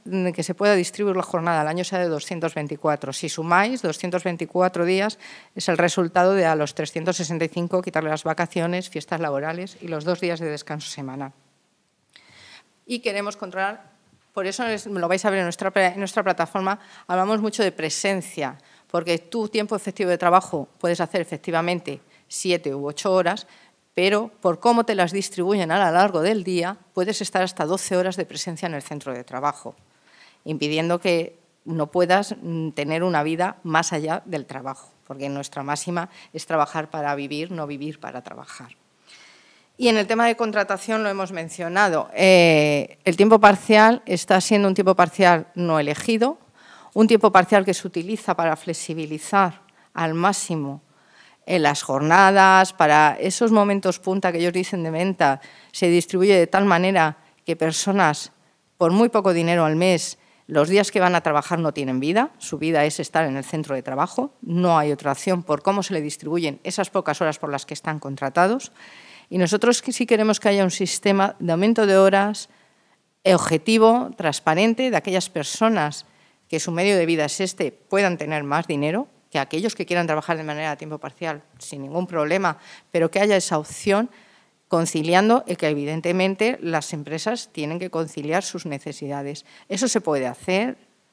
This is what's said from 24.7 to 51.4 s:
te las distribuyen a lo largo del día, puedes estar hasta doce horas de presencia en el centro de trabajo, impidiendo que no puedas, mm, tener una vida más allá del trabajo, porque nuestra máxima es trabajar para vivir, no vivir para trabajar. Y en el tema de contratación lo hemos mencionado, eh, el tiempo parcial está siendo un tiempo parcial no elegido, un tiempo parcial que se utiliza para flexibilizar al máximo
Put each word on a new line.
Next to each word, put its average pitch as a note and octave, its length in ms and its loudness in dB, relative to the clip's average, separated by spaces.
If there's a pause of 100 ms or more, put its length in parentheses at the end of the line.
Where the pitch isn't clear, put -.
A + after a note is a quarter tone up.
te A3+ 100 -2
las F3+ 160 2
distribuyen F#3+ 640 -2
a G3 120 2
lo D#3+ 80 2
largo F3+ 280 4
del G3 240 0
día, F3+ 320 -2 (180)
puedes G3+ 260 -2
estar F#3+ 220 -2
hasta F3+ 240 -4
doce F#3 300 -2
horas F#3 180 0
de F3+ 120 -6
presencia E3 400 -8
en D#3+ 80 -6
el C#3 80 -8
centro C#3+ 300 -10
de B2 120 -10
trabajo, C3 500 -8 (680)
impidiendo D#3 560 -2
que E3+ 360 -2 (280)
no D#3 240 -4
puedas, F3+ 520 2
mm, E3 360 -6
tener D#3 260 -2
una E3 220 0
vida E3 400 -4
más E3 280 -2
allá D#3 320 -4
del D3+ 220 -10
trabajo, C3 460 -14 (120)
porque C#3 240 -10
nuestra C#3 360 -10
máxima E3+ 460 -6 (220)
es D#3 140 -12
trabajar D#3 440 -4
para D3 260 -4
vivir, D3 340 -8
no E3 160 -8
vivir D3 320 -10
para B2+ 240 -14
trabajar. - 540 -20 (1000)
Y B3 120 2
en A3+ 80 4
el G3+ 100 2
tema A#3 220 2
de A3+ 80 0
contratación G#3+ 640 -4
lo G#3+ 60 -2
hemos G3 240 -6
mencionado, E3+ 840 -2
eh, D#3+ 880 6
el E3+ 140 0
tiempo G#3+ 240 8
parcial G#3+ 640 6
está F#3 340 2
siendo G3+ 280 2
un F#3+ 60 2
tiempo F#3+ 200 4
parcial F3 640 4
no E3 240 0
elegido, A3+ 580 0 (560)
un A3 140 6
tiempo G#3+ 240 6
parcial F#3+ 320 6
que F#3 100 0
se - 100 -10
utiliza F#3 520 -6
para E3 180 0
flexibilizar D#3+ 1080 -2 (300)
al D#3+ 220 -4
máximo E3 680 -2 (640)